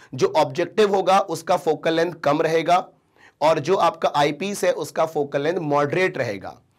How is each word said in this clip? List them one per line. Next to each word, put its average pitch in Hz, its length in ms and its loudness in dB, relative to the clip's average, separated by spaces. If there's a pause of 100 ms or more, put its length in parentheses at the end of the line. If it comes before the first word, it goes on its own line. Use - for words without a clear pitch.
(120)
जो - 240 -2
ऑब्जेक्टिव 170 580 0
होगा 190 260 4
उसका 190 380 -2
फोकल 160 360 -2
लेंथ 165 180 0 (120)
कम 147 180 2
रहेगा 165 440 2 (540)
और 156 200 4
जो 170 160 0
आपका 170 400 0
आईपीस 156 480 -2
है 180 100 2
उसका 165 320 -2
फोकल 143 360 -4
लेंथ 175 240 -2
मॉडरेट 147 520 0
रहेगा। 101 400 -8 (200)